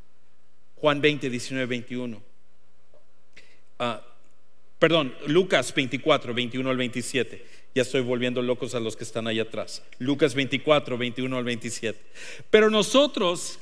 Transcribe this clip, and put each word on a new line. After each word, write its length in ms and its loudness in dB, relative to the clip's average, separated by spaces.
Juan 260 4
veinte, 260 2
diecinueve, 380 -2
veintiuno. 560 -6
Ah, 240 -2
perdón, 380 4
Lucas 460 4
veinticuatro, 600 2
veintiuno 340 -2
al 80 2
veintisiete. 680 -2
Ya 80 4
estoy 200 2
volviendo 400 0
locos 320 -2
a 60 -2
los 160 -4
que 80 -8
están 220 -4
ahí 140 0
atrás. 420 -6
Lucas 360 4
veinticuatro, 640 2
veintiuno 400 -2
al 60 -2
veintisiete. 540 -4
"Pero 180 10
nosotros", 920 4